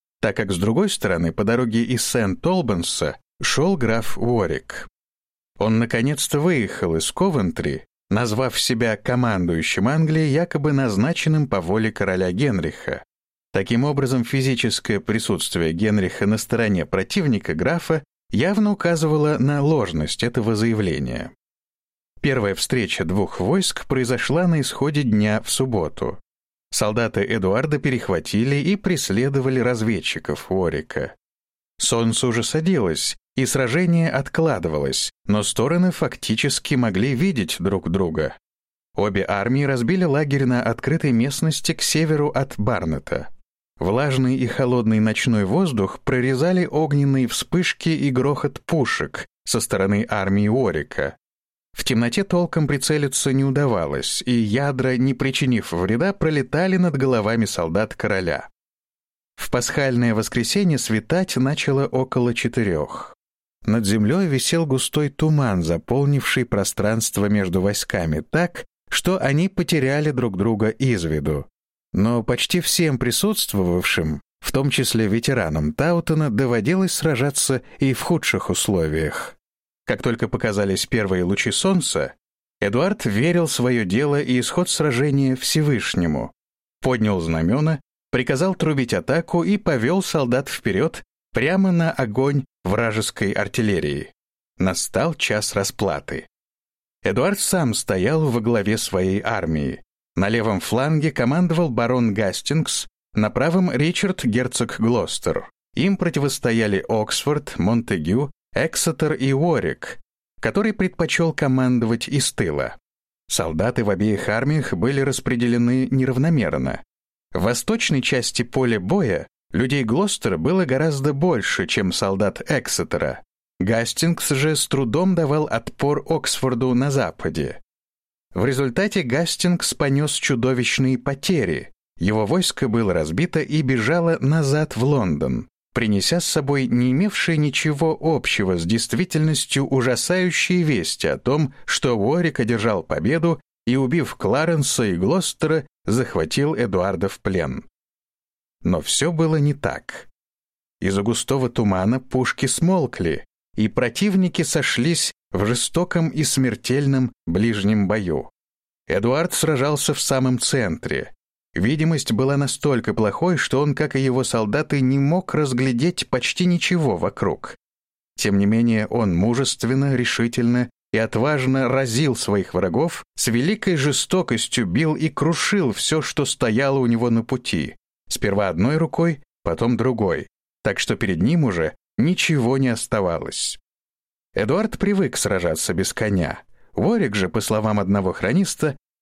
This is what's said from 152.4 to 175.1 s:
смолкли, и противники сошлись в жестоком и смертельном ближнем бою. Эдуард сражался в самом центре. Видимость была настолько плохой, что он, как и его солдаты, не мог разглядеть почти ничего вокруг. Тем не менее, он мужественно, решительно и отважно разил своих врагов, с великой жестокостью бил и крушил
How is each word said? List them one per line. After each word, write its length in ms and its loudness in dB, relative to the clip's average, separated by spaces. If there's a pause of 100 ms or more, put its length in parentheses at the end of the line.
смолкли, 800 0 (320)
и 120 2
противники 760 0
сошлись 680 -2 (180)
в 160 0
жестоком 640 0
и 160 -2
смертельном 880 0 (140)
ближнем 600 2
бою. 440 -2 (580)
Эдуард 460 0
сражался 600 0
в 60 -6
самом 400 0
центре. 720 -2 (420)
Видимость 580 0
была 240 2
настолько 580 0
плохой, 420 0
что 240 0
он, 140 2
как 220 -2
и 40 2
его 220 2
солдаты, 580 0
не 180 4
мог 360 0
разглядеть 760 0
почти 380 0
ничего 500 2
вокруг. 600 -4 (600)
Тем 220 2
не 80 4
менее, 400 2
он 300 0
мужественно, 800 0
решительно 760 0 (220)
и 60 0
отважно 680 0
разил 460 0
своих 400 -2
врагов, 500 -2 (120)
с 120 -2
великой 480 0
жестокостью 920 0
бил 280 0
и 140 -2
крушил 640 0